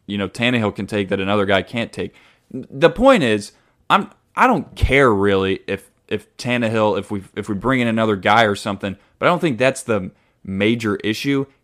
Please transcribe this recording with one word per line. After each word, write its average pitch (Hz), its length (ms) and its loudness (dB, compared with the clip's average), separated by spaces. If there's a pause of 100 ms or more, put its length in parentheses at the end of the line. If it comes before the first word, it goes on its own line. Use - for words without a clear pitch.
you 101 100 -6
know, 98 100 -4
Tannehill 117 480 -2
can 101 120 -8
take 104 220 -4
that 98 120 -2
another 101 240 0
guy 95 160 2
can't 113 320 -8
take. 90 220 -8 (360)
The 139 380 0
point 240 320 4
is, 107 300 0 (400)
I'm, 196 180 2 (260)
I 220 120 4
don't 208 280 -2
care 131 380 4
really 98 540 2
if, - 240 -8 (160)
if - 300 -8
Tannehill, 113 600 0
if 101 140 -8
we, 101 120 -6 (120)
if 104 120 -8
we 110 60 -6
bring 117 280 0
in 120 60 0
another 113 280 0
guy 104 300 4
or 101 100 0
something, 98 420 -6 (220)
but 123 80 0
I - 20 4
don't 175 100 0
think 147 200 -2
that's 131 240 0
the 101 260 -2 (340)
major 104 540 -2
issue. 135 480 -2 (180)